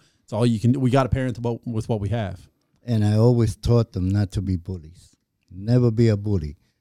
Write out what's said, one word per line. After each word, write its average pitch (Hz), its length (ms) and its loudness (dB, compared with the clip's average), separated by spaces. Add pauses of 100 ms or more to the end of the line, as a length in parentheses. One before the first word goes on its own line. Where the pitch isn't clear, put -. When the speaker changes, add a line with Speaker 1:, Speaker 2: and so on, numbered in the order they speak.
(220)
Speaker 1:
It's - 100 -16
all 117 140 0
you 117 120 2
can 120 140 4
do. 139 80 -2
We 127 100 0
gotta 131 200 2
parent 127 260 -2
about, 117 300 -6
with 113 240 -6
what 110 100 -2
we 101 80 -4
have. 95 320 -6 (420)
Speaker 2:
And 113 220 0
I 104 140 2
always 117 380 4
taught 117 360 0
them 92 160 -2
not 101 240 0
to 110 100 -4
be 92 140 -2
bullies. 85 580 -14 (360)
Never 117 400 0
be 113 180 2
a 107 80 2
bully. 98 400 -4 (240)